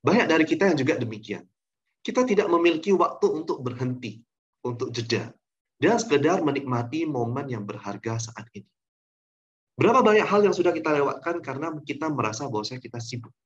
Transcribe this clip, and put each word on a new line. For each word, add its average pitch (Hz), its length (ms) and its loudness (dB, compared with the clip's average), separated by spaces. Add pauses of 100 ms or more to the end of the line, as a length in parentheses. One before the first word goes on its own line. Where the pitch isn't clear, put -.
Banyak 175 240 4
dari 160 160 4
kita 170 280 2
yang 147 80 2
juga 135 200 0
demikian. 107 440 -8 (600)
Kita 254 240 0
tidak 196 240 2
memiliki 170 400 2
waktu 185 360 2
untuk 151 360 -4
berhenti, 123 560 -6 (440)
untuk 123 280 -6
jeda, 113 400 -4 (440)
dan 202 240 2
sekedar 151 400 2
menikmati 135 640 -2
momen 135 480 -4
yang 104 160 -8
berharga 110 640 -8
saat 107 240 -14
ini. 98 120 -16 (1080)
Berapa 226 240 6
banyak 214 240 6
hal 208 240 4
yang 180 80 4
sudah 175 160 2
kita 156 240 0
lewatkan 170 480 -2
karena 143 240 -8 (160)
kita 143 240 -6
merasa 127 400 -4
bahwasanya 107 320 -6
kita - 240 -14
sibuk. 117 320 -14 (100)